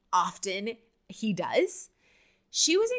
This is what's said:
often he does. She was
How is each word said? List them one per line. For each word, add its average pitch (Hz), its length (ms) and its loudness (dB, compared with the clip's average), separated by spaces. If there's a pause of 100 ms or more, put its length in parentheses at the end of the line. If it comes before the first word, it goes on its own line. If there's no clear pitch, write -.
(140)
often 190 640 -2 (320)
he 214 240 -4
does. 175 560 0 (640)
She 330 260 2
was 453 220 2